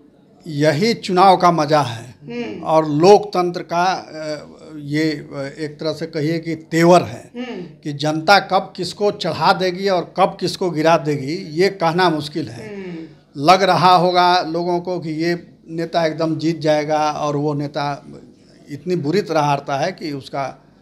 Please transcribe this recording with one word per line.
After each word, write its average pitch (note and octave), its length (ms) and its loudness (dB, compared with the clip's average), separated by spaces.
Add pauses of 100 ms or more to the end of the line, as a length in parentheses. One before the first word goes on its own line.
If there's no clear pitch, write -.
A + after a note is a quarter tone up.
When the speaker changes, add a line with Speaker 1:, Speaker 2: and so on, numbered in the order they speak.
(480)
Speaker 1:
यही D#3 460 2
चुनाव F#3 440 4
का F3 140 4
मजा D3+ 300 2
है A#2 420 -8
Speaker 2:
हम्म। A3+ 400 -10
Speaker 1:
और D#3+ 260 2
लोकतंत्र F3+ 720 4
का, E3+ 220 -2
अ, D#3 640 -6 (300)
ये, D3+ 340 -2
अ, C#3+ 480 -10
एक D3 200 -10
तरह D#3 140 -4
से D3+ 120 -10
कहिए D#3+ 340 -4
कि D#3+ 160 -8
तेवर E3 460 4
है - 340 -12
Speaker 2:
हम्म। A#3+ 260 -10 (220)
Speaker 1:
कि D3 100 -8
जनता D#3 460 2
कब F#3+ 360 -2
किसको G3 360 -4
चढ़ा F3 420 0
देगी F#3 360 -2
और F3 280 -2
कब F3+ 220 2
किसको F3+ 300 -4
गिरा D#3+ 280 4
देगी, D3 640 -4
ये G3 80 4
कहना F3 400 0
मुश्किल D3 400 -6
है। G3+ 260 -14
Speaker 2:
हम्म। F3 320 -12 (300)
Speaker 1:
लग F3+ 260 4
रहा F3+ 320 6
होगा F3+ 460 4
लोगों E3+ 380 -2
को F3 200 -6
कि D#3+ 100 -8
ये E3+ 480 -4 (120)
नेता E3 360 -2
एकदम D#3+ 300 -2
जीत D#3 240 -2
जाएगा D3+ 520 0
और D3 240 -4
वो D3 180 -2
नेता C#3+ 520 -6 (640)
इतनी F3+ 260 -6
बुरी D#3 260 0
तरह D#3+ 200 0
हारता C#3+ 360 -2
है D#3+ 140 -2
कि E3+ 200 -10
उसका C3+ 500 -8 (200)